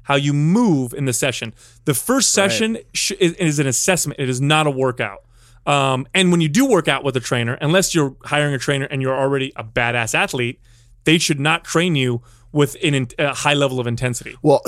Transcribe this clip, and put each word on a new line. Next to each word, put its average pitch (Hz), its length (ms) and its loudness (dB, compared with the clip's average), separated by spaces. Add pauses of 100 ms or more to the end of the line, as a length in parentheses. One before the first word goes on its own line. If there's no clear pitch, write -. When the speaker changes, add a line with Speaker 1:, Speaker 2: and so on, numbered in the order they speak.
Speaker 1:
how 143 120 0
you 143 160 2
move 151 640 2
in 139 100 -6
the 127 80 -2
session. 120 400 -4 (320)
The 147 100 0
first - 420 0
Speaker 2:
Right. 196 140 4
Speaker 1:
session 226 280 -2 (140)
sh-, - 200 -4
is, 175 220 0
is 156 260 -2
an 139 80 0
assessment. 151 520 -2
It 131 80 -4
is 127 120 -2
not 151 260 2
a 147 40 0
workout. 123 540 -4 (420)
Um, 135 480 2
and 180 160 4
when 175 120 4
you 156 60 2
do 208 180 2
work 196 220 2
out 135 160 0
with 131 120 -2
a 123 40 -2
trainer, 120 400 -4
unless 175 340 0
you're 143 200 0 (100)
hiring 147 300 0
a 131 40 -2
trainer 139 260 -2
and 143 180 -6
you're 131 160 -2
already 135 380 -2
a 113 80 -10
badass 117 500 -2
athlete, 135 460 -2 (440)
they 156 140 6
should 147 220 -2
not 156 240 -2
train 170 320 0
you 123 240 0 (320)
with 147 320 2
an 147 100 2
in-, 131 140 0 (100)
a 143 140 0
high 147 220 2
level 135 260 0
of 117 60 -2
intensity. 120 560 -4
Speaker 3:
Well, 147 260 4